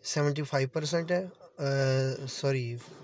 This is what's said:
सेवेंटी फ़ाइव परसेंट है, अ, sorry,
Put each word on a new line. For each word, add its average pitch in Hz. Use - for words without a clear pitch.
सेवेंटी 147
फ़ाइव 135
परसेंट 165
है, 180
अ, 135
sorry, 127